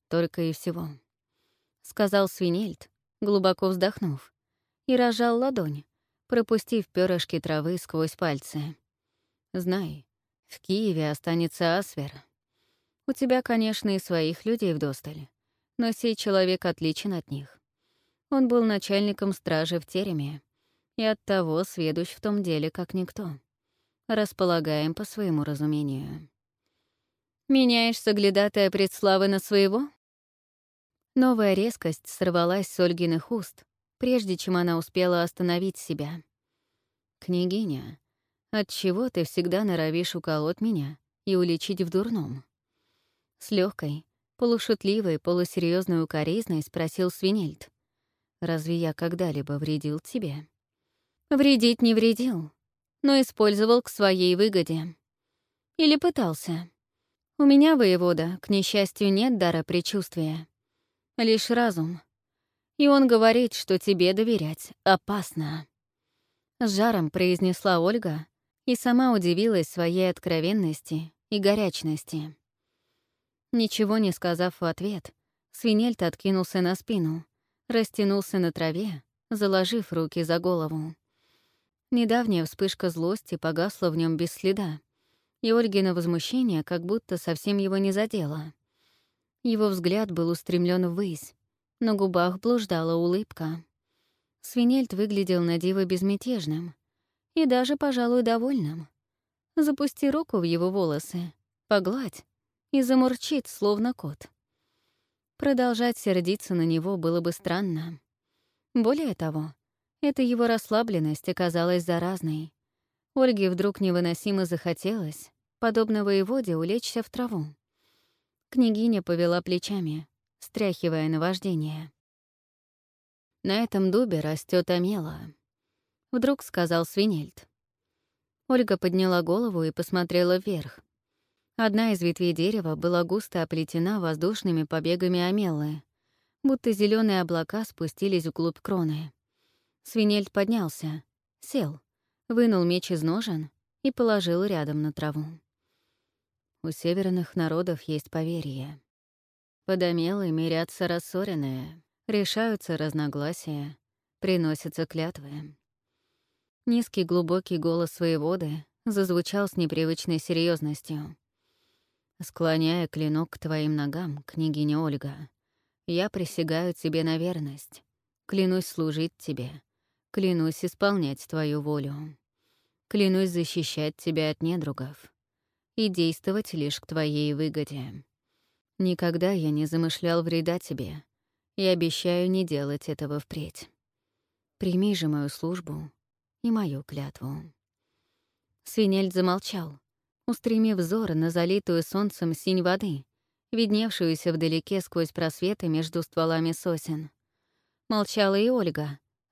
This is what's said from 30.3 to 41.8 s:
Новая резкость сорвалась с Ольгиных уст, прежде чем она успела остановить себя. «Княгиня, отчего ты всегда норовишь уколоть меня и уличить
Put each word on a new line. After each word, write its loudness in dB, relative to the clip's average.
Новая 4
резкость -2
сорвалась 0
с -4
Ольгиных 2
уст, -8
прежде 0
чем -2
она 2
успела 2
остановить -2
себя. -8
«Княгиня, -4
отчего -2
ты 0
всегда 0
норовишь 0
уколоть -2
меня -2
и 0
уличить 0